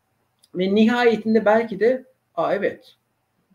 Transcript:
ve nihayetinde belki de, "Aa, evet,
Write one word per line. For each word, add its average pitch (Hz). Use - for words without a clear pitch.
ve 190
nihayetinde 220
belki 214
de, 254
"Aa, 160
evet, -